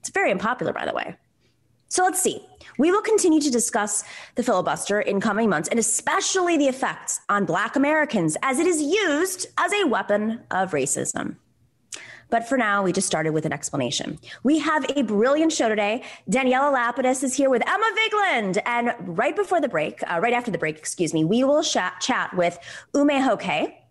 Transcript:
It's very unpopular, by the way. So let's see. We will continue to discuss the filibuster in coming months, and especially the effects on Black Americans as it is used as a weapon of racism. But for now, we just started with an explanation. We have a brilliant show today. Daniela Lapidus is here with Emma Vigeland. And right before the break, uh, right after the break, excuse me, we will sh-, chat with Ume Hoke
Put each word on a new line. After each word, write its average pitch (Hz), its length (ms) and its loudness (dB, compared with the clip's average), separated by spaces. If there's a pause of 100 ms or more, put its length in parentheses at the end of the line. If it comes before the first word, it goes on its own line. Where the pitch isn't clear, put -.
It's - 100 -10
very 370 200 0
unpopular, 202 420 -2
by - 140 -6
the - 80 -4
way. - 220 -6 (720)
So - 140 0
let's 370 180 2
see. - 240 -2 (340)
We 302 120 4
will 415 120 2
continue 392 380 4
to 285 100 0
discuss 220 520 -2 (320)
the 247 80 -4
filibuster 185 580 0
in 196 200 0
coming 220 280 2
months, 170 200 0
and 226 100 0
especially 349 800 0
the 285 100 4
effects 254 640 -4
on 202 160 2
Black 185 320 -2
Americans 277 680 2
as 262 160 0
it 339 80 2
is 330 160 2
used 349 640 0 (120)
as 359 140 0
a 415 140 0
weapon 214 540 0 (100)
of 185 220 -2
racism. - 640 -4 (920)
But 233 200 0
for 269 100 0
now, 202 240 2
we 180 100 2
just 185 140 0
started 160 280 -2
with 156 120 0
an 151 60 -2
explanation. - 680 -4 (240)
We 302 160 4
have 302 260 0 (120)
a 285 60 2
brilliant 262 500 2
show 277 160 0
today. 214 340 0 (260)
Daniela 269 460 2
Lapidus 254 480 0
is 262 140 -2
here 277 120 4
with 247 160 4
Emma 403 320 0
Vigeland. 349 680 0
And 240 280 0 (220)
right 277 200 0
before 370 240 0
the 285 80 -2
break, - 420 -4
uh, 170 100 0
right 233 120 0
after 240 180 -2
the 170 80 -4
break, 156 180 -4
excuse - 380 -4
me, 160 100 4
we 226 200 2
will 294 180 4
sh-, 311 140 -2 (240)
chat 196 360 -2
with 175 220 0 (380)
Ume 285 240 4
Hoke 196 560 0 (140)